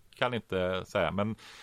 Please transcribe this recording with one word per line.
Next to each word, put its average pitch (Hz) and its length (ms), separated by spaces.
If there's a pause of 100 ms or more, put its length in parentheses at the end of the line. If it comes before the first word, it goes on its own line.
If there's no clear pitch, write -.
(160)
kan 123 180
inte 92 500
säga, 87 260
men 104 260 (260)